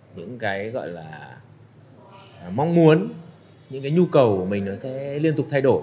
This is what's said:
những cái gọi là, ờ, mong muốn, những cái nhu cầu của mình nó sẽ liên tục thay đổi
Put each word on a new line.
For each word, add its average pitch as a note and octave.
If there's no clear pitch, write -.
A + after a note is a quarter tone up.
những G2+
cái G#2
gọi G2+
là, D#2
ờ, F2
mong D3+
muốn, E3+
những C3
cái C#3
nhu F3
cầu B2+
của F#2
mình G2
nó G2
sẽ C3+
liên D#3
tục C3+
thay C#3
đổi A#2+